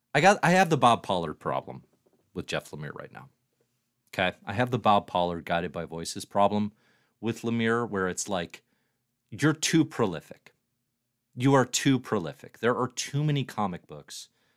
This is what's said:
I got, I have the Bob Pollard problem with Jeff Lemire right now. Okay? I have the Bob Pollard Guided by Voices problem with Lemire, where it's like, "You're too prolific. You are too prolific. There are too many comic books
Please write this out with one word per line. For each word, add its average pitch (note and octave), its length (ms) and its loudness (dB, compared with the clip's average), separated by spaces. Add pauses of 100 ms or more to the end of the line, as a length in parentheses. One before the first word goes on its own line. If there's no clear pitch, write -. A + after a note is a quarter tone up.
(140)
I D3+ 60 2
got, F#3+ 220 6
I D#3+ 100 4
have F#3 180 4
the D#3 80 2
Bob A#2+ 260 4
Pollard E2+ 320 -2
problem C2 480 -6 (500)
with F2 140 -8
Jeff - 240 -6
Lemire D2 220 -12
right - 200 -16
now. C2+ 160 -20 (840)
Okay? F#2 220 0 (100)
I G2 80 -8
have B2 180 0
the B2 80 -2
Bob G2+ 280 4
Pollard F2 380 -2
Guided E2+ 260 -2
by E2 140 -8
Voices E2 400 -10
problem G#2 460 2 (500)
with A2+ 220 -4
Lemire, A#2 460 0
where F#2+ 180 -2
it's F2+ 200 -6
like, F#2 360 -6 (680)
"You're D3 240 0
too D#3 320 2
prolific. - 680 -6 (840)
You C3 180 4
are C3 120 6
too C3 340 2
prolific. F2+ 600 -6
There A#2 180 0
are B2 100 -2
too - 360 -6
many C#3+ 200 0
comic G2 440 -6
books - 420 -18 (280)